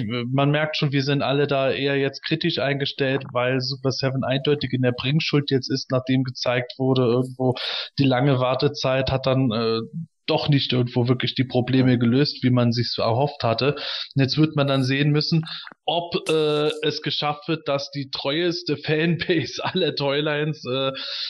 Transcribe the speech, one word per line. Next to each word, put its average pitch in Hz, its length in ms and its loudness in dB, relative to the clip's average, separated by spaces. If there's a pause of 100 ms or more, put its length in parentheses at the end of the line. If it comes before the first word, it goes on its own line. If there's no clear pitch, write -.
(320)
Man 143 200 2
merkt 156 260 0
schon, 147 140 0
wir 139 100 2
sind 139 220 0
alle 139 240 2
da 135 240 0
eher 139 260 0
jetzt 139 260 -2
kritisch 160 360 -2
eingestellt, 135 720 -2
weil 127 300 0
Super 131 300 -4
Seven 131 320 -2
eindeutig 135 480 0
in 127 120 0
der 123 80 4
Bringschuld 143 580 0
jetzt 135 220 0
ist, - 180 -4
nachdem 131 340 2
gezeigt 127 540 -2
wurde, 131 240 2
irgendwo 127 540 2 (420)
die 139 60 4
lange 131 340 4
Wartezeit 131 760 0
hat 131 140 -2
dann, 131 260 2
äh, 113 280 0 (480)
doch 156 220 0
nicht 139 240 2
irgendwo 123 340 2
wirklich 127 280 0
die 131 80 0
Probleme 127 560 2
gelöst, 123 420 2
wie 127 80 2
man 120 220 4
sich's 117 220 -2
so 117 100 -2
erhofft 117 400 0
hatte. 123 320 2
Und - 480 -4
jetzt 135 160 2
wird 156 160 4
man 143 100 2
dann 135 180 2
sehen 139 280 2
müssen, 160 340 2 (400)
ob, 170 300 -2 (120)
äh, 151 440 2 (100)
es 151 220 -2
geschafft 147 440 -4
wird, 160 200 -4
dass 139 240 -2
die 139 180 -8
treueste 170 640 -2
Fanbase 156 880 0
<laughs> - 0 -
aller 147 300 0
Toylines, 147 760 -2
äh, 131 200 -2
äh, 135 40 0 (380)